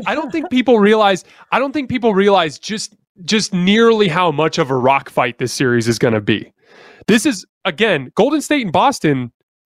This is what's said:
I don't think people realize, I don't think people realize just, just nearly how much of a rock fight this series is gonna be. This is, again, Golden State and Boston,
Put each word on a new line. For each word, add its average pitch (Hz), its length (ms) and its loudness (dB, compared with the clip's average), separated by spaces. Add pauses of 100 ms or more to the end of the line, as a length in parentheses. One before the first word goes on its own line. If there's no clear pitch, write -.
I 196 80 -2
don't 285 180 -6
think 330 160 -6
people 254 300 2
realize, 202 460 2 (280)
I 196 60 2
don't 269 140 -4
think 277 180 -6
people 233 240 -2
realize 185 440 2
just, - 380 -12 (260)
just 196 300 -2
nearly 208 560 2
how 170 240 0
much 156 240 -2
of 151 140 -2
a 135 40 -2
rock 135 360 0
fight 127 260 -2
this 123 160 -6
series 120 360 0
is 113 100 0
gonna 113 240 0
be. 101 280 -4 (560)
This 220 200 2
is, 226 180 -4 (220)
again, 175 480 -2
Golden 285 260 2
State 294 220 -2
and 185 100 -6
Boston, 160 580 0 (360)